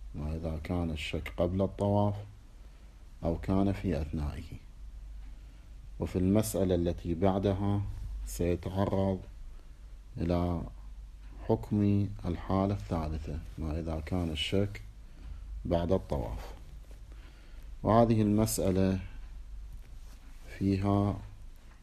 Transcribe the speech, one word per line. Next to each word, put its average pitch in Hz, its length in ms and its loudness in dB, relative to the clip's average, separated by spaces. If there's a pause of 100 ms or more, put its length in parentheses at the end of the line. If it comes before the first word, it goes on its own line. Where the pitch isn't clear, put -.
(160)
ما 76 200 -4
إذا 80 280 -4
كان 87 280 0
الشك 78 460 -4
قبل 90 240 2
الطواف 101 540 2 (1080)
أو 85 140 2
كان 98 340 4
في 90 300 0
أثنائه. 76 420 -4 (1600)
وفي 90 160 -2
المسألة 92 600 4
التي 85 380 0
بعدها 98 680 2 (440)
سيتعرض 92 920 2 (1000)
إلى 87 440 2 (840)
حكم 104 600 4 (180)
الحالة 95 480 2
الثالثة، 78 640 -4 (180)
ما 78 220 -2
إذا 80 200 -2
كان 87 300 0
الشك 98 520 0 (840)
بعد 85 260 2
الطواف. 67 600 -2 (1300)
وهذه 113 380 8
المسألة 95 800 6 (1600)
فيها 101 600 4 (640)